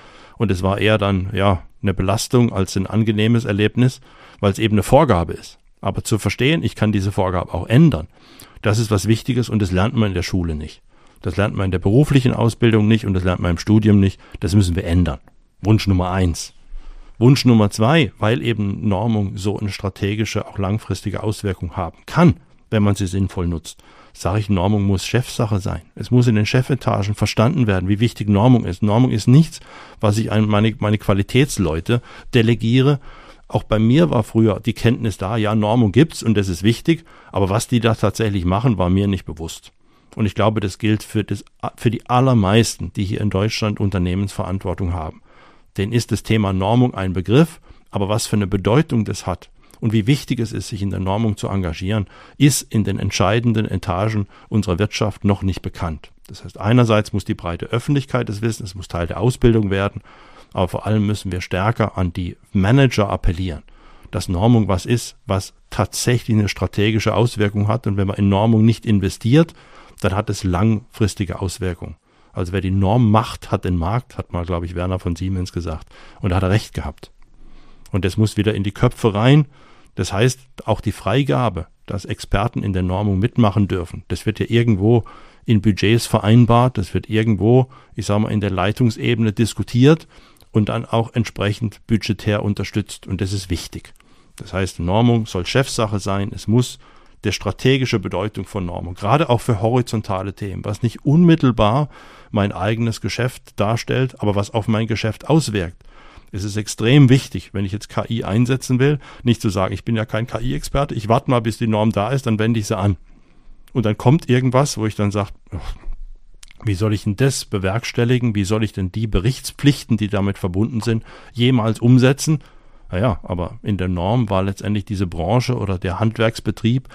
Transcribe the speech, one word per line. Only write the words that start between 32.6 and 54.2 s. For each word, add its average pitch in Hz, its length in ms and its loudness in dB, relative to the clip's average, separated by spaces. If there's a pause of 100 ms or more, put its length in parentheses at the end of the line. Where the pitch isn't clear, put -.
Auch - 160 -4
bei 107 160 0
mir 135 300 4
war 120 140 2
früher 110 360 2
die 113 140 -4
Kenntnis 113 440 -2
da, 101 200 -4
ja, 107 180 0
Normung 107 360 2
gibt's - 300 2
und 110 140 0
das 98 140 0
ist 87 140 -4
wichtig, 151 400 0 (280)
aber 95 180 0
was 107 180 -2
die 123 120 2
da 110 160 2
tatsächlich 101 500 -2
machen, 101 320 0
war 90 120 0
mir 98 180 2
nicht 95 180 -2
bewusst. - 460 -14 (440)
Und 110 100 -2
ich 98 100 -4
glaube, 107 240 0
das 101 200 -6
gilt 107 240 0
für 107 200 -4
das, 101 220 -8 (300)
für - 140 -2
die - 200 -6
allermeisten, 113 840 2
die 104 120 -4
hier 110 160 -4
in 104 80 0
Deutschland 104 500 -2
Unternehmensverantwortung 95 1120 -4
haben. 82 280 -8 (560)
Denen 101 160 -2
ist 120 180 -2
das 107 120 -2
Thema 107 280 0
Normung 110 420 2
ein 95 200 -4
Begriff, 107 480 2 (280)
aber 98 200 -2
was 110 180 -2
für - 80 -2
eine 101 120 0
Bedeutung 104 580 0
das - 200 -8
hat - 240 -6 (300)
und 107 140 -2
wie 107 140 0
wichtig 135 320 0
es 113 120 -4
ist, 104 160 -8
sich 101 140 -8
in 101 80 -2
der 92 100 -6
Normung 98 380 -2
zu - 100 -6
engagieren, 95 600 -4 (300)
ist 139 240 4 (120)
in 107 100 2
den 98 160 -2
entscheidenden 110 640 0
Etagen 101 640 -2 (220)